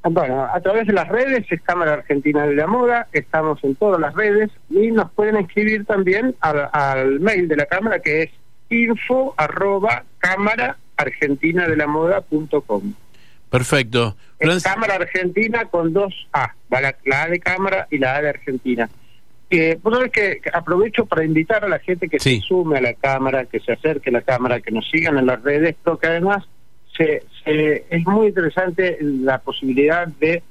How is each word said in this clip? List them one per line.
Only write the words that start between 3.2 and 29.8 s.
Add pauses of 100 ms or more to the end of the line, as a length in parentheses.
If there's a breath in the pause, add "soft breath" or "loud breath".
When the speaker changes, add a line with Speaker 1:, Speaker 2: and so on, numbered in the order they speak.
Speaker 1:
en
todas
las
redes, (200)
y
nos
pueden
escribir
también
al,
al
mail
de
la
Cámara,
que
es (380)
info
arroba (140)
cámara (200)
argentina
de
la
moda
punto
com. (560 soft breath)
Speaker 2:
Perfecto. (240 soft breath)
Speaker 1:
Es
Speaker 2:
Francis-
Speaker 1:
Cámara
Argentina
con
dos (200)
A, (200)
va
la, (100)
la
A
de
Cámara
y
la
A
de
Argentina. (600 soft breath)
Eh,
vos
sabés
que (120)
aprovecho
para
invitar
a
la
gente
que
Speaker 2:
Sí.
Speaker 1:
se
sume
a
la
Cámara,
que
se
acerque
a
la
Cámara,
que
nos
sigan
en
las
redes,
porque
además (540)
se, (220)
se,
es
muy
interesante
la
posibilidad